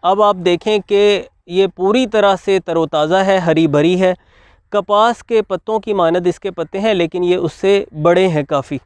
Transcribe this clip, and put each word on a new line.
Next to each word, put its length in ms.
अब 180
आप 140
देखें 460
कि 460
ये 180
पूरी 400
तरह 280
से 240
तरोताज़ा 640
है, 160
हरी 280
भरी 300
है। 180
कपास 500
के 200
पत्तों 380
की 140
मानद 340
इसके 240
पत्ते 280
हैं, 140
लेकिन 300
ये 120
उससे 580
बड़े 340
हैं 180
काफ़ी। 400